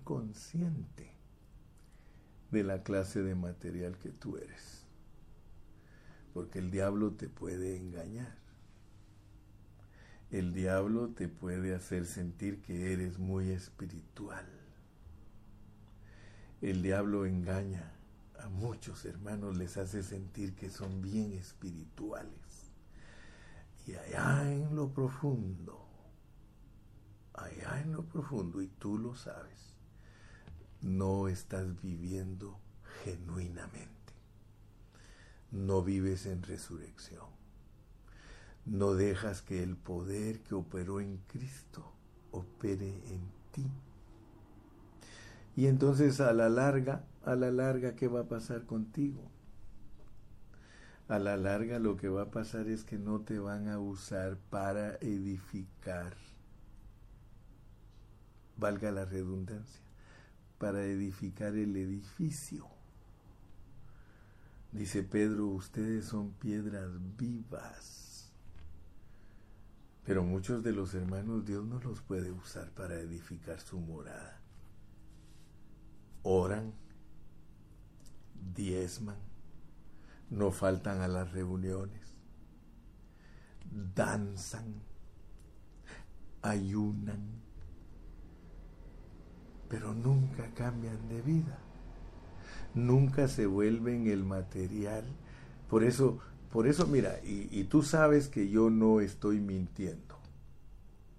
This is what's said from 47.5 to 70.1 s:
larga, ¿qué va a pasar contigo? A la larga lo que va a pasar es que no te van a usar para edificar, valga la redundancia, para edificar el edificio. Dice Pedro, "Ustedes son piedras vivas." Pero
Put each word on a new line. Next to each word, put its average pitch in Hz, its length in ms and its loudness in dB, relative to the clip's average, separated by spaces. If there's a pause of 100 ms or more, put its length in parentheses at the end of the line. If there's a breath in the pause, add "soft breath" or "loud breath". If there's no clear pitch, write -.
larga, 127 460 2
¿qué 131 100 4
va 120 140 2
a 117 80 -2
pasar 117 360 -4
contigo? 135 640 0 (1800 loud breath)
A 107 100 4
la 101 180 4
larga 104 440 2
lo 107 160 4
que 98 120 -2
va 95 140 2
a 101 80 -6
pasar 110 380 -2
es 110 160 -2
que 104 140 -6
no 104 240 0
te 107 180 -2
van 104 260 -2
a 104 140 0
usar 98 580 -2 (100)
para 101 520 0
edificar, 95 1160 -2 (2500)
valga 104 360 2
la 98 120 0
redundancia, 95 800 -4 (760 loud breath)
para 101 260 0
edificar 98 720 0
el 104 180 2
edificio. 101 920 -2 (2000 soft breath)
Dice 101 320 -2
Pedro, 104 460 4
"Ustedes 107 560 -2
son 101 300 -2
piedras 104 540 -2 (300)
vivas." - 1120 -8 (1700 soft breath)
Pero 95 200 4